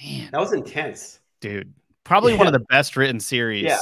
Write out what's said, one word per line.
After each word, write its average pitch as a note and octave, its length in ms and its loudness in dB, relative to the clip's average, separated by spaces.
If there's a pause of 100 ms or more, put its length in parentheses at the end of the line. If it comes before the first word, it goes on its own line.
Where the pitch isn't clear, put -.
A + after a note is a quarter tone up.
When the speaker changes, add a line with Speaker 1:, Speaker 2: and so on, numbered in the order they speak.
Speaker 1:
Man. C#3+ 280 -12
Speaker 2:
That C#3+ 100 -2
was G#3 100 -2
intense. - 680 -8 (200)
Speaker 1:
Dude, G2+ 340 -10 (300)
probably G#3+ 320 4
one G3 120 6
of D3+ 60 2
Speaker 2:
Yeah. B2+ 60 4
Speaker 1:
the A2+ 60 -6
best C#3 320 2
written C3 220 0
series A2+ 460 -2
Speaker 2:
Yeah. C#3+ 160 0